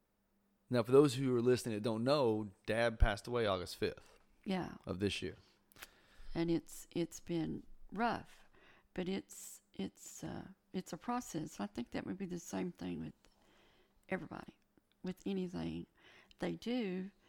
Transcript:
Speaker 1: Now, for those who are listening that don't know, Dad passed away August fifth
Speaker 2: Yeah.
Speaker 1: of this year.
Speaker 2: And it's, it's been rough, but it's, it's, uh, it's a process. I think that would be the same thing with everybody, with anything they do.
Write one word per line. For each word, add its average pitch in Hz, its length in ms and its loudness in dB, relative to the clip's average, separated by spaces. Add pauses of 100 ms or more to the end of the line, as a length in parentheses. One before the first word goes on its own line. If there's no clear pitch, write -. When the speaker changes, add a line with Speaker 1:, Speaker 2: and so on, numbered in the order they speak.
(720)
Speaker 1:
Now, 120 120 4
for 120 100 2
those 139 220 12
who 131 220 2
are 117 60 4
listening 120 320 4
that 104 80 -2
don't 113 220 0
know, 113 440 4 (180)
Dad 113 320 2
passed 107 280 4
away 120 200 2
August 90 300 0
fifth - 420 -4 (260)
Speaker 2:
Yeah. 185 240 -4 (180)
Speaker 1:
of 90 140 -4
this 98 220 0
year. 87 140 -6 (960)
Speaker 2:
And 170 160 0
it's, - 440 -4
it's - 260 -4
been 156 420 -4 (300)
rough, - 560 -4 (460)
but 185 140 -4
it's, - 520 -8 (140)
it's, - 500 -10
uh, - 180 -10 (320)
it's 185 180 -6
a 170 60 -10
process. - 600 -6
I 202 80 -4
think 240 260 -8
that - 140 -4
would 185 120 -6
be 196 80 -6
the 175 120 -8
same 185 340 -6
thing 175 280 -8
with - 140 -10 (960)
everybody, - 420 -6 (500)
with 185 140 -6 (100)
anything 175 600 -4 (520)
they 175 140 -2
do. 190 540 -4 (220)